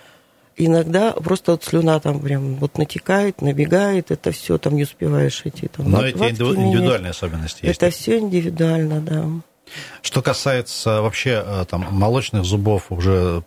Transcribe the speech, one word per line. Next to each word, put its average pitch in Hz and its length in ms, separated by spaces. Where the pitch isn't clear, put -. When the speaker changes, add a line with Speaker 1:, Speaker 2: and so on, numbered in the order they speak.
Speaker 1:
Иногда 165 520
просто 175 400
вот 165 100
слюна 160 380
там 147 200
прям 139 360
вот 143 220
натекает, 190 640
набегает, 165 680
это 160 220
всё, 165 260
там 147 160
не 147 80
успеваешь - 640
эти - 240
там 139 200
Speaker 2:
Но 95 100
Speaker 1:
ват-, 127 80
Speaker 2:
эти 131 120
Speaker 1:
ватки 185 140
Speaker 2:
инди-, 113 100
Speaker 1:
менять. 147 240
Speaker 2:
индивидуальные 110 440
особенности 80 560
есть. - 140
Speaker 1:
Это 175 100
всё 226 280
индивидуально, 165 840
да. 160 240
Speaker 2:
Что - 200
касается 120 800
вообще, 110 440
э, 98 240
там, 85 220
молочных 107 520
зубов, 101 460
уже 90 560